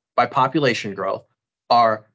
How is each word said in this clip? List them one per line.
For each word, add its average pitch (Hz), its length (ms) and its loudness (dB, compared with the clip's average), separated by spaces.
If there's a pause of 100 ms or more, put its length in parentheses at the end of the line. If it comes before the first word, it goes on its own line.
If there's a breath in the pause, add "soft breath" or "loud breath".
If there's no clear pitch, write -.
(160)
by 123 120 2
population 131 640 -2
growth 95 320 -8 (440)
are 113 460 2